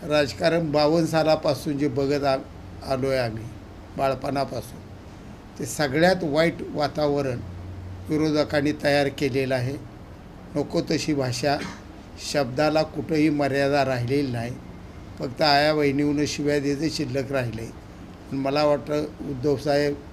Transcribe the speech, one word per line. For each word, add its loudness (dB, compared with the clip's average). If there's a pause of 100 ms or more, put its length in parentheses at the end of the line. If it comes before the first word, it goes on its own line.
राजकारण 2
बावन्न 4
सालापासून 2
जे 0
बघत 0
आ-, 2 (480)
आलो 0
आहे 2
आम्ही -2 (540)
बाळपणापासून, -2 (800)
ते -6
सगळ्यात 4
वाईट 2 (140)
वातावरण 0 (720)
विरोधकांनी 2 (120)
तयार 4 (100)
केलेलं 2
आहे. -2 (760)
नको 0
तशी 0
भाषा, 0 (760)
शब्दाला 2
कुठंही 2
मर्यादा 2
राहिलेली 0
नाही. -4 (680)
फक्त -4
आया 6
बहिणीहून 2
शिव्या 0
देते 0
शिल्लक -4
राहिले. -4 (420)
पण -4
मला 2
वाटतं 2
उद्धव -2
साहेब 2 (180)